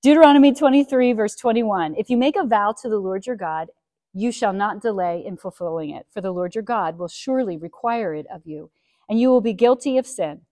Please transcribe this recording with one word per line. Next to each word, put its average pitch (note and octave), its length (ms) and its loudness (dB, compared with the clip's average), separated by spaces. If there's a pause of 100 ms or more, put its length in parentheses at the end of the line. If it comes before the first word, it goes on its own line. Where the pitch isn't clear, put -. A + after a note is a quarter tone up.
Deuteronomy C#4+ 500 8
twenty-three, C4 600 2
verse G#3+ 240 -2
twenty-one. G#3 580 -2
"If - 140 -6
you B3 80 0
make C4+ 180 0
a G4 80 -2
vow G#3+ 380 0
to B3 80 -8
the G#3+ 100 -2
Lord F#3+ 260 -6
your B3 120 -6
God, E3 320 -8 (440)
you A3+ 200 -4
shall G#3 200 -2
not G3+ 280 -4
delay F3+ 440 -4
in F#3 120 -12
fulfilling E3 540 -8
it, - 180 -14
for - 100 -12
the F#3+ 120 -6
Lord F3+ 240 -6
your A3 80 -6
God F#3+ 340 -4
will F3 100 -8
surely B3+ 480 -4
require F#3 580 -6
it D3+ 160 -10
of F3 160 -18
you, D3+ 240 -14 (380)
and A3 100 -2
you B3 120 4
will B3 120 4
be A3 120 -2
guilty B3 440 0
of B3+ 100 -2
sin. D3+ 340 -8 (100)